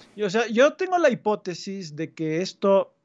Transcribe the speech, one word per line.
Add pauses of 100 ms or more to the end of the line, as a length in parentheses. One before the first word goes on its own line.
(140)
Y,
o
sea,
yo
tengo
la
hipótesis
de
que
esto (100)